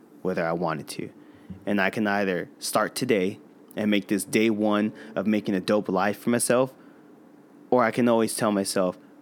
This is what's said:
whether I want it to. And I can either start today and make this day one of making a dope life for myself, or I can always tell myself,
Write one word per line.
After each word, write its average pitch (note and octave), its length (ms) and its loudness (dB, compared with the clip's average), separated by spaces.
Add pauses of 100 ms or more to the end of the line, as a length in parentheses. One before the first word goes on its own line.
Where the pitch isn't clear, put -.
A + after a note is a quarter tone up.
(220)
whether F2+ 220 -2
I E2 60 -2
want E2+ 300 -4
it - 80 -14
to. - 220 -10 (560)
And G2+ 140 0
I F#2+ 100 2
can G#2+ 180 -2
either F#2+ 400 0 (100)
start - 380 -2
today G#2+ 420 0 (380)
and G#2 120 0
make G#2 200 2
this G2+ 160 0
day A2+ 260 2
one G#2+ 420 0 (220)
of G2 140 -2
making G#2+ 260 0
a F#2 60 0
dope G#2 280 0
life F#2+ 300 0
for - 120 -4
myself, A#2+ 420 2 (1000)
or B2 140 4
I A2+ 80 2
can A#2+ 160 2
always A2+ 260 2
tell A2 160 0
myself, G2 480 0 (240)